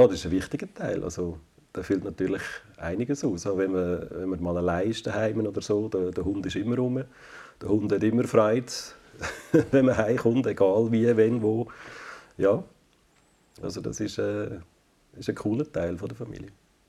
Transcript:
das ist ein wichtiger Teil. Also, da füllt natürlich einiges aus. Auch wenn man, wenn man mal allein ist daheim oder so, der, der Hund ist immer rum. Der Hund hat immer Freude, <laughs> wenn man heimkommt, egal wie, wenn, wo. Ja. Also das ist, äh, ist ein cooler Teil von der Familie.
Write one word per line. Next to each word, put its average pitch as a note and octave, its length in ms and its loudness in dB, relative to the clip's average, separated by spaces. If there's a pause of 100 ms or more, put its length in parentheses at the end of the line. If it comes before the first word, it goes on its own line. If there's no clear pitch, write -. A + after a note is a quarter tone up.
das F#2+ 120 4
ist - 80 -6
ein E2+ 60 -4
wichtiger F#2+ 400 -4
Teil. G2 320 -6
Also, F2 360 -6 (340)
da F#2+ 80 -8
füllt F#2 220 -2
natürlich F#2+ 400 -4 (340)
einiges G#2 460 -4
aus. G2 240 -2
Auch G2 100 0
wenn F#2+ 140 0
man, F2 400 -2
wenn F#2 180 -6
man F2 140 -4
mal F2 140 0
allein F2 340 0
ist - 160 -6
daheim A2 320 0
oder G#2 220 -2
so, G#2+ 280 0
der, F#2 220 -2
der F2 120 -4
Hund G2 220 -2
ist F#2 100 -6
immer A2 200 -2
rum. B2+ 280 -2 (560)
Der F2+ 100 -6
Hund G#2 220 2
hat G2+ 120 2
immer A2 220 4
Freude, A2+ 460 2 (460)
<laughs> - 540 0
wenn C3+ 140 6
man B2+ 120 4
heimkommt, A#2 480 2
egal G#2+ 460 4
wie, A#2 260 4
wenn, A2+ 240 4
wo. A2 260 0 (720)
Ja. G#2+ 260 4 (960)
Also G2 220 -8
das A2 180 -6
ist, G#2 200 -6
äh, G#2 400 -4 (580)
ist - 120 -10
ein G2+ 60 -2
cooler A#2 360 -2
Teil F2 260 -4
von F2 120 -8
der A2+ 80 -14
Familie. F#2 320 -14 (400)